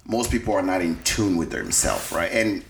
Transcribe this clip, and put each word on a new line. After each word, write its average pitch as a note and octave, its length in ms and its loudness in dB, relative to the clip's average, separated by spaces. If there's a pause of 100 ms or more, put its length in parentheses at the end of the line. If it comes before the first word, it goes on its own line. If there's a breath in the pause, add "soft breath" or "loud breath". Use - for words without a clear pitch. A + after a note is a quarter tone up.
most A#2 240 0
people A2 240 0
are F#2+ 80 2
not F#2 200 0
in E2 200 -2
tune G2 340 2
with D#2 140 0
themselves, - 600 -2
right? E2+ 180 0
And G#2+ 380 0